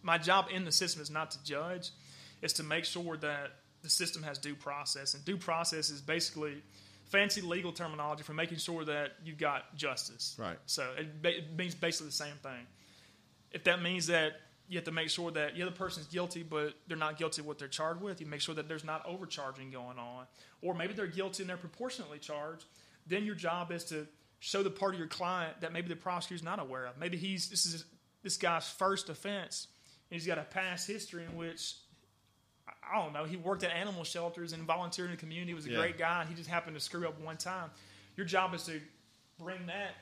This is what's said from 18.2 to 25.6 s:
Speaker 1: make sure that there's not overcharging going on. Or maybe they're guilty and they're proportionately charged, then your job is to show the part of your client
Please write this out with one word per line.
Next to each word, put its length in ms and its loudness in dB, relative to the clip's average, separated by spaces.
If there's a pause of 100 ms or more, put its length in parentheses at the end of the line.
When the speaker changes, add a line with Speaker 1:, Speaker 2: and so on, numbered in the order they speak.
Speaker 1:
make 140 -4
sure 140 0
that 120 -4
there's 160 -4
not 220 -4
overcharging 680 -6
going 260 -8
on. 280 -10 (360)
Or 120 0
maybe 200 0
they're 140 0
guilty 360 -2
and 60 -2
they're 60 -2
proportionately 640 -6
charged, 460 -6 (400)
then 180 2
your 120 0
job 360 0
is 140 -2
to 200 -4 (340)
show 240 2
the 60 4
part 240 2
of 60 -2
your 80 -2
client 540 0